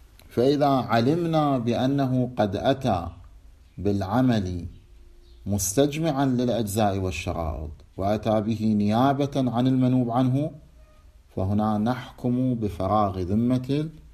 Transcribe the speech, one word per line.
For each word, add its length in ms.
فإذا 400
علمنا 920
بأنه 760
قد 200
أتى 520
بالعمل 880
مستجمعاً 800
للأجزاء 760
والشرائط 720
وأتى 440
به 240
نيابة 720
عن 300
المنوب 440
عنه، 400
فهنا 420
نحكم 760
بفراغ 680
ذمة 680